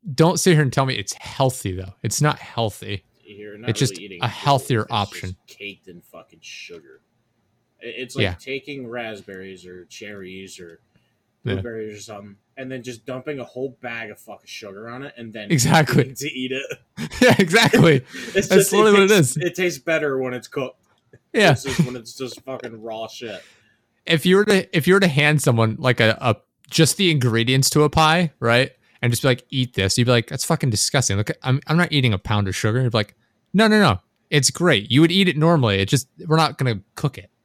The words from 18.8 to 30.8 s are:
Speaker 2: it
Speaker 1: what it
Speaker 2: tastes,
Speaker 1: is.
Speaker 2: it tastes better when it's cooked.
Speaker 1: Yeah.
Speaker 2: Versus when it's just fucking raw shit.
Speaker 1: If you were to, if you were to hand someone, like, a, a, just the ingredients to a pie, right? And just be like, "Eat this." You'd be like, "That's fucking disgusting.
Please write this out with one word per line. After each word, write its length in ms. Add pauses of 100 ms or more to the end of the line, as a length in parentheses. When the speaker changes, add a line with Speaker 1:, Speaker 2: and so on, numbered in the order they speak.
Speaker 2:
it 20
Speaker 1:
what 100
it 60
Speaker 2:
tastes, 200
Speaker 1:
is. 80
Speaker 2:
it 120
tastes 240
better 380
when 140
it's 140
cooked. 340 (520)
Speaker 1:
Yeah. 180
Speaker 2:
Versus 340
when 120
it's 200
just 260
fucking 380
raw 280
shit. 340 (640)
Speaker 1:
If 180
you 120
were 80
to, 320
if 100
you 80
were 60
to 80
hand 340
someone, 380
like, 200
a, 200
a, 160 (340)
just 260
the 140
ingredients 600
to 120
a 80
pie, 500
right? 300 (320)
And 100
just 100
be 60
like, 220
"Eat 240
this." 240
You'd 80
be 40
like, 180
"That's 160
fucking 260
disgusting. 460